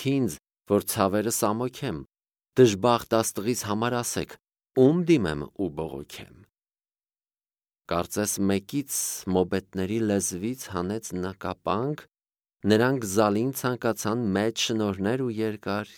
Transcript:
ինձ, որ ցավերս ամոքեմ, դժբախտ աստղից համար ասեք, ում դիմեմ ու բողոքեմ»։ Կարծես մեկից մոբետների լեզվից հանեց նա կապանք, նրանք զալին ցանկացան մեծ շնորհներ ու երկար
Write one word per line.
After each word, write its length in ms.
ինձ, 320
որ 160
ցավերս 560
ամոքեմ, 560
դժբախտ 560
աստղից 480
համար 340
ասեք, 360
ում 240
դիմեմ 400
ու 280
բողոքեմ»։ 680
Կարծես 500
մեկից 580
մոբետների 720
լեզվից 680
հանեց 440
նա 240
կապանք, 680
նրանք 420
զալին 460
ցանկացան 760
մեծ 380
շնորհներ 600
ու 60
երկար 680